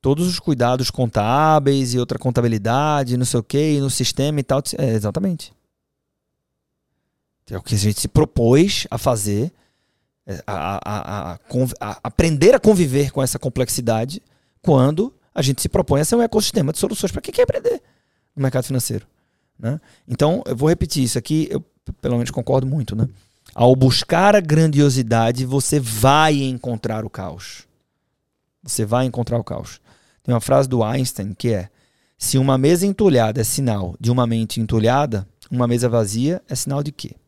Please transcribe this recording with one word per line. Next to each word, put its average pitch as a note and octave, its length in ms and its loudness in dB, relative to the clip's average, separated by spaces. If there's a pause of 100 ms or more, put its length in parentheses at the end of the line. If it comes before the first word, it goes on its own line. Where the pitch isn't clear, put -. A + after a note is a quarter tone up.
todos C#3+ 260 0
os F3+ 140 -4
cuidados B2+ 500 0
contábeis C3+ 1040 2
e B2+ 60 2
outra B2 180 -4
contabilidade, B2 960 0
não B2+ 80 0
sei B2 140 0
o A2+ 60 -2
quê, D3+ 300 0
e C#3+ 60 2
no C3+ 80 0
sistema C#3 520 -2
e - 20 -2
tal." C3+ 180 0 (160)
É, B2+ 180 0
exatamente. D#3 580 -4 (2000)
É - 80 -10
o G#2 60 -10
que - 140 -2
a - 20 2
gente G#2 220 0
se - 80 -6
propôs D3 840 2
a A#2 80 -6
fazer, A2 540 -2 (760)
é, F2 180 -12
a, G#2 100 -10
a, G2 440 -6
a, F2 360 -8
a - 40 -18
conv-, B2+ 400 -4
a - 240 -10
aprender E3 500 4
a B3+ 60 6
conviver C#3+ 540 2
com C#3 100 -2
essa - 160 -2
complexidade B2 840 -4 (400)
quando D#3 540 2 (220)
a D#3+ 60 -2
gente C3 180 0
se - 80 -4
propõe D3 320 0
a D#3 40 0
ser - 100 0
um A#3 80 4
ecossistema G#3 500 0
de - 60 -8
soluções. - 320 -4
Pra - 100 -8
que - 120 -12
que - 80 -2
é B4+ 40 6
empreender - 380 -4 (540)
no C#3+ 60 -4
mercado C3 220 0
financeiro? B2+ 400 -4 (540)
Né? C3 220 -6 (260)
Então, D3 400 0
eu - 80 -4
vou C3 140 0
repetir D#3+ 340 0
isso B2 160 -2
aqui, D#3 320 -2
eu - 100 -4
p-, - 400 -18
pelo B2+ 140 -2
menos A#2+ 160 -2
concordo C3 360 -2
muito, C3+ 280 -4
né? E3 140 0 (440)
Ao B2 220 6
buscar E3 640 4
a G#3 40 6
grandiosidade, C3+ 1040 2
você C#3 360 -2
vai C#3 600 4
encontrar A#2 640 -6
o A#2 60 -10
caos. F#2 560 -14 (960)
Você - 220 -4
vai A#2+ 220 0
encontrar A#2 300 -4
o A2+ 80 -2
caos. - 360 -12 (420)
Tem B2+ 100 -2
uma A#2 80 2
frase C3+ 280 2
do B2+ 160 0
Einstein A2 500 -4
que A#2+ 180 -2
é, G2 160 -4 (480)
"Se - 220 -2
uma C3+ 180 2
mesa E3 300 2
entulhada C3+ 540 2
é A2 40 0
sinal G#2 560 -2
de A#2 100 0
uma B2 160 2
mente A2+ 340 -2
entulhada, A2+ 680 0 (220)
uma B2 160 0
mesa A#2+ 220 0
vazia A#2 600 0
é D3 60 -8
sinal C#3 260 -4
de C#3 100 -6
quê?" - 260 -16 (120)